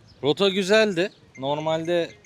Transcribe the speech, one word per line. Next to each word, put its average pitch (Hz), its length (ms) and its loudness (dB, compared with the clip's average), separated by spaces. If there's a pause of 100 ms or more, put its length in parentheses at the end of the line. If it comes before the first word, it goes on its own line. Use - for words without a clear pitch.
(220)
Rota 156 260 2
güzeldi. 196 600 2 (280)
Normalde 160 720 -4 (160)